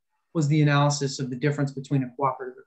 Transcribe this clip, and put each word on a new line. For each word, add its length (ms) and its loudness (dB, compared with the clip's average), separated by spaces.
was 140 0
the 140 4
analysis 580 2
of 100 -6
the 60 -8
difference 360 -2
between 320 -2
a 120 -10
cooperative 520 -4